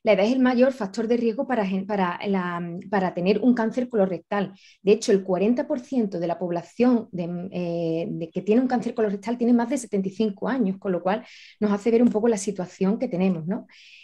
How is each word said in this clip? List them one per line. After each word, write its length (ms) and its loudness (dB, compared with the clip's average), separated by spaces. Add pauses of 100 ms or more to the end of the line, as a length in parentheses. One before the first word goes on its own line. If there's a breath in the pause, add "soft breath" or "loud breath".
la 120 4
edad 100 4
es 80 2
el 80 0
mayor 320 4
factor 340 -6
de 120 2
riesgo 280 -2
para 200 0
gen-, 200 -2
para 400 -2
la, 520 -4 (120)
para 220 0
tener 280 0
un 140 4
cáncer 360 -2
colorectal. 640 -2 (280 loud breath)
De 100 4
hecho, 200 2
el 100 4
cuarenta 460 0
por 120 -4
ciento 380 -4
de 80 -2
la 120 -4
población 720 0
de, 400 -6
eh, 560 -2
de 220 -8
que 100 -6
tiene 220 4
un 60 0
cáncer 260 -2
colorectal 420 -2
tiene 160 2
más 160 4
de 100 -2
setenta 300 -4
y 40 -6
cinco 360 -2
años, 300 -2
con 140 -4
lo 100 -2
cual 220 0 (360 loud breath)
nos 120 2
hace 180 0
ver 120 6
un 80 6
poco 180 2
la 80 2
situación 600 -2
que 100 -4
tenemos, 380 0
¿no? 200 -6 (380 loud breath)